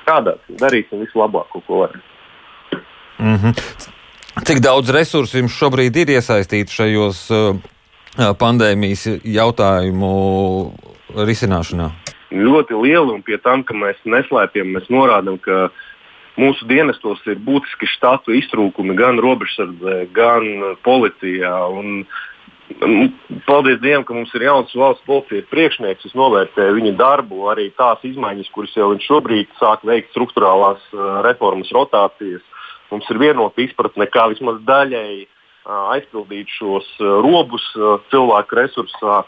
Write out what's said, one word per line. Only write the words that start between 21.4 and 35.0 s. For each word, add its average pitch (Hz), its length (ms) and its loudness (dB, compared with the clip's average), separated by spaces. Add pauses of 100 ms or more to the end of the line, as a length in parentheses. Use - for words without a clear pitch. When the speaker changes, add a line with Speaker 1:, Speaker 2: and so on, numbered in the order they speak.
Speaker 1:
Un, 101 320 -8 (800)
nu, 113 240 4 (400)
paldies 135 320 4
Dievam, 139 240 0
ka 117 100 -10
mums 117 220 -8
ir 117 80 -2
jauns 135 320 0
valsts 127 320 0
policijas 123 420 -2
priekšnieks. 131 560 -2
Es - 140 -6
novērtēju 101 560 2
viņa 107 220 0
darbu, 117 500 2
arī 104 320 -2
tās 131 240 2
izmaiņas, 113 480 -8
kuras 104 240 -10
jau 104 160 2
viņš 101 160 -4
šobrīd 123 400 0 (100)
sāk 107 300 0
veikt, 117 240 -2
struktūrālās, 101 800 2
ā, 98 320 -4
reformas, 101 480 0
rotācijas. 104 720 0 (480)
Mums 104 180 -8
ir 113 140 0
vienota 123 400 0
izpratne, - 420 -4
kā 113 220 2
vismaz 113 400 -4
daļēji, 117 600 0 (360)